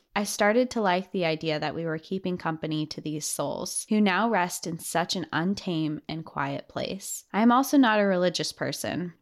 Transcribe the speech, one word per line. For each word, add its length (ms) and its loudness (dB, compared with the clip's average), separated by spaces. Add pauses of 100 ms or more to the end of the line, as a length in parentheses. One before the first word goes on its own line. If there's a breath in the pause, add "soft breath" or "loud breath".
(160)
I 80 0
started 480 2
to 100 -2
like 300 2
the 140 0
idea 340 0
that 160 -4
we 100 -4
were 140 -4
keeping 380 -4
company 500 -2
to 120 -10
these 280 -6
souls, 640 -4
who 120 4
now 260 4
rest 380 0
in 140 -6
such 360 -2
an 160 -4
untamed 800 -2
and 160 -8
quiet 420 -6
place. 640 -8
I 120 2
am 80 8
also 260 4
not 220 6
a 60 4
religious 460 2
person, 720 -6